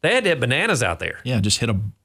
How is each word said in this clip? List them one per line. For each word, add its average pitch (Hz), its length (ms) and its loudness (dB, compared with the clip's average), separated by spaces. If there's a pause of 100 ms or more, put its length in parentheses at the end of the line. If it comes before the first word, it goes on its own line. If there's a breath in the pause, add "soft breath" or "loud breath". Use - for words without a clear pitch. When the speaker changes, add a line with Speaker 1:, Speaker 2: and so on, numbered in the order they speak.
Speaker 1:
they 196 140 2
had 254 80 2
to 190 80 2
hit 147 80 0
bananas 139 420 0
out 90 180 0
there. 85 240 -6
Speaker 2:
Yeah, 123 180 0
just 104 180 2
hit 113 100 0
a 107 60 0 (300)